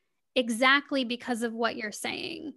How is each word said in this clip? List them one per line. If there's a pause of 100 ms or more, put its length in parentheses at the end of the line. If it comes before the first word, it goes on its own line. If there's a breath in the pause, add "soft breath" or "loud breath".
(340)
exactly
because
of
what
you're
saying.